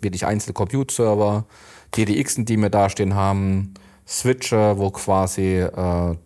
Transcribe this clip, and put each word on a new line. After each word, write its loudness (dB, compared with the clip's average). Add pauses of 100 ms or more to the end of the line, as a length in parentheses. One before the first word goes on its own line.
wirklich -4
einzelne -2
Compute-Server, 0 (500)
D 2
D 0
Xen, -4
die 0
wir 2
dastehen 2
haben, 0 (340)
Switcher, 2
wo 0
quasi, 0
äh, -2